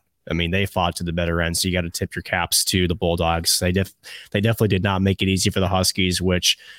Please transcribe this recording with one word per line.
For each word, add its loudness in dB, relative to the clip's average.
I -2
mean, 0
they 0
fought -2
to -8
the -4
better 0
end. 0
So -2
you -2
gotta -2
tip -8
your -8
caps -2
to 2
the 0
Bulldogs. 0
They 0
def-, 0
they 0
definitely 2
did 2
not 2
make 2
it 2
easy 2
for -2
the 2
Huskies, 0
which 2